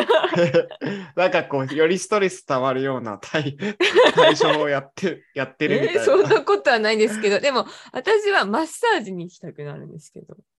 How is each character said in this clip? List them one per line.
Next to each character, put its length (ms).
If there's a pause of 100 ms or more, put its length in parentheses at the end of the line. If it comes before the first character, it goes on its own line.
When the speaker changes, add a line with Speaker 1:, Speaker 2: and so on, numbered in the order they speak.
(540)
Speaker 1:
<laughs> 640
な 120
ん 40
か 120
こ 240
う、 60
よ 140
り 100
ス 100
ト 120
レ 80
ス 180
溜 140
ま 120
る 80
よ 180
う 20
な 180
対-、 400 (560)
対 240
処 200
法 40
を 60
や 100
っ 160
て、 300 (100)
や 100
っ 120
て 100
る 140
み 80
た 40
い 40
な。 60
Speaker 2:
え 20
ー、 20
そ 100
ん 60
な 200
こ 160
と 120
は 80
な 140
い 40
で 120
す 120
け 100
ど、 100
で 100
も 160 (260)
私 380
は 160
マ 140
ッ 60
サ 320
ー 40
ジ 100
に 120
行 100
き 60
た 120
く 120
な 120
る 100
ん 40
で 80
す 140
け 80
ど。 160 (220)